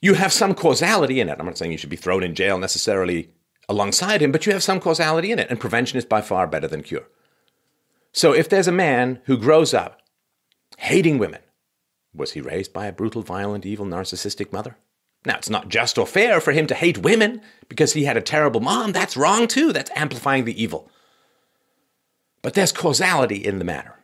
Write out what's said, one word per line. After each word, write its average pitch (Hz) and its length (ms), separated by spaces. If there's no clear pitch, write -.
you 190 140
have 185 180
some 196 200
causality 151 640
in 98 100
it. 73 100
I'm 78 60
not 87 120
saying 85 140
you 80 60
should 76 120
be 71 60
thrown 92 280
in 85 120
jail 98 220
necessarily 92 720
alongside 104 520
him, 139 120
but 156 120
you 208 60
have 196 100
some 190 200
causality 165 500
in 226 80
it, - 100
and 117 100
prevention 123 380
is 120 60
by 107 180
far 92 240
better 78 220
than 76 160
cure. - 240
So 160 220
if 165 160
there's 190 180
a 180 40
man 131 540
who 131 120
grows 156 360
up 87 280
hating 160 400
women, 98 220
was 71 200
he 76 80
raised 76 320
by 98 120
a 101 60
brutal, 110 320
violent, 98 420
evil, 101 200
narcissistic 92 680
mother? 110 260
Now, 127 120
it's - 120
not 104 200
just 113 280
or 107 80
fair 202 360
for 151 100
him 156 160
to 131 80
hate 170 220
women 214 440
because 147 240
he 151 100
had 135 140
a 107 40
terrible 151 380
mom. 202 320
That's 175 260
wrong, 196 300
too. 285 240
That's 139 240
amplifying 135 480
the 113 180
evil. - 300
But - 140
there's 196 180
causality 147 640
in 98 200
the 90 80
matter. 80 380